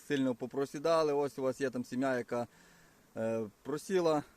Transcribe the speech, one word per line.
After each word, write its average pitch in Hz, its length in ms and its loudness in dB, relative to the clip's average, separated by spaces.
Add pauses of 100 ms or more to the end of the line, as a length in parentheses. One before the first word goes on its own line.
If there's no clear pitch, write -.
сильно 131 280 0
попросідали, 143 800 0
ось 143 260 -2
у - 20 -4
вас 131 200 -2
є 135 80 2
там 123 140 -6
сім'я, 127 340 0
яка, 120 300 -4 (720)
е, 113 280 -2 (180)
просіла, 156 600 0 (140)